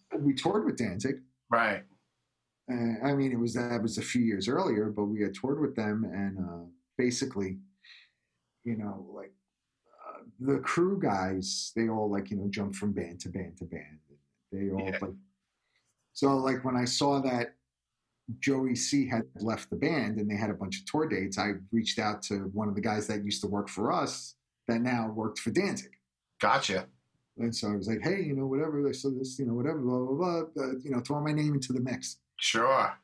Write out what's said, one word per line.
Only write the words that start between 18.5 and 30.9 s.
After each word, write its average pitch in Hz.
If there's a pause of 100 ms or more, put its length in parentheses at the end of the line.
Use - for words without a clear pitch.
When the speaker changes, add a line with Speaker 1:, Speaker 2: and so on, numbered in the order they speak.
Speaker 1:
C 135
had 117 (140)
left 110
the 107
band 123
and 104
they 104
had 104
a 101
bunch 95
of -
tour 156
dates, 98
I 101 (180)
reached 113
out 107
to 98
one 104
of 101
the 101
guys 107
that 104
used 101
to 104
work 101
for 117
us 147 (320)
that 117
now 120
worked 110
for -
Danzig. - (480)
Speaker 2:
Gotcha. 107 (500)
Speaker 1:
And 117
so 107
I 104
was 95
like, 110
"Hey, 185
you 147
know, 135
whatever, 143
I 135
saw 139
this, 131
you 135
know, 117
whatever, 147
blah, 127
blah, 160 (120)
blah, 139
uh, 131 (100)
you 143